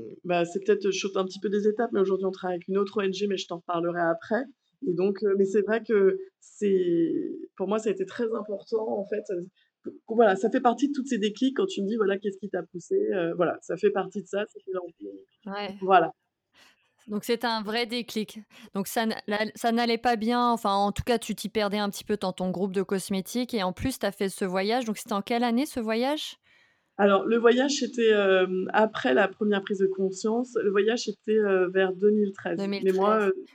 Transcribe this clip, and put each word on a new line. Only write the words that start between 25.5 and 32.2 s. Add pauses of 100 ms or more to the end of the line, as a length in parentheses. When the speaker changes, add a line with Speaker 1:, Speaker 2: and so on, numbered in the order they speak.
Speaker 2:
ce
voyage ? (640)
Speaker 1:
Alors
le
voyage,
c'était,
hem,
après
la
première
prise
de
conscience. (100)
Le
voyage,
c'était,
heu,
vers
deux
mille